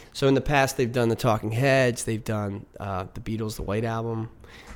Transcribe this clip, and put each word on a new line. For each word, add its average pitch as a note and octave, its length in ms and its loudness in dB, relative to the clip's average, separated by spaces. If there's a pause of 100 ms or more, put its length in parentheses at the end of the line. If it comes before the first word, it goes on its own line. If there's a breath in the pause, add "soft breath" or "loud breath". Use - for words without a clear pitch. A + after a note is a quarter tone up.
(140)
So C#3 160 4
in C3+ 60 6
the C3+ 60 4
past, C3+ 360 2
they've B2 140 2
done A#2+ 180 2
the A2+ 80 2
Talking A2 340 0
Heads, C3 540 2
they've A2+ 180 -4
done, G#2 420 -4 (140)
uh, G2 340 -6
the - 60 -12
Beatles, G#2+ 380 -6
the - 60 -8
White G#2 200 -2
Album. A2+ 460 -4 (460 loud breath)